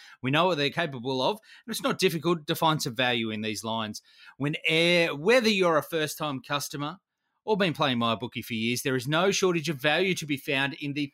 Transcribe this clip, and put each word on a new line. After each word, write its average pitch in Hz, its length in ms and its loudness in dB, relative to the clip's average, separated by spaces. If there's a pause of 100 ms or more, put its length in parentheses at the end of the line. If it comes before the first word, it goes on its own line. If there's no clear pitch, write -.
(200)
We 127 100 -2
know 160 160 4
what 170 100 2
they're 143 120 0
capable 131 520 -4
of. 202 180 0 (260)
And 226 80 -10
it's - 100 -8
not 240 160 -2
difficult 170 480 0
to 160 80 0
find 156 260 2
some 123 140 -6
value 120 360 0
in 107 100 -6
these 110 240 -4
lines. 110 360 -4 (360)
When, 147 180 -2 (120)
eh, 170 420 4
whether 214 400 4
you're 180 280 4
a 139 60 2
first-time 151 580 -4
customer 147 560 -6 (460)
or 214 140 0
been 180 160 2
playing 131 260 2
MyBookie 113 460 -2
for - 80 -8
years, 117 280 0
there 135 140 0
is 127 140 -2
no 170 200 4
shortage 175 380 0
of 143 140 -4
value 165 340 2
to 160 100 -8
be 143 120 -4
found 135 420 -2
in 143 140 -6
the 143 200 -4